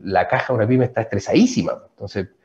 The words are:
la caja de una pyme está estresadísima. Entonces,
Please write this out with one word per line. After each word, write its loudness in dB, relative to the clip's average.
la 0
caja -2
de 0
una 2
pyme 2
está -4
estresadísima. 0
Entonces, -8